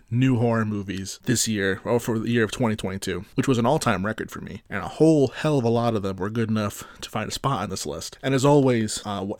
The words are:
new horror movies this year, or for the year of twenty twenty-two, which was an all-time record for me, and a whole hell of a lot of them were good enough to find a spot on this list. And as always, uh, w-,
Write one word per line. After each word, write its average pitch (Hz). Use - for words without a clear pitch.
new 127
horror 113
movies 98
this 113
year, 98
or 117
for 113
the 113
year 117
of 101
twenty 110
twenty-two, 95
which -
was 131
an 117
all-time 120
record -
for -
me, -
and 98
a -
whole 151
hell 151
of 123
a 117
lot 117
of 98
them 95
were 92
good 110
enough 107
to -
find 107
a -
spot 135
on 98
this 92
list. 76
And 135
as 135
always, 131
uh, 101
w-, 101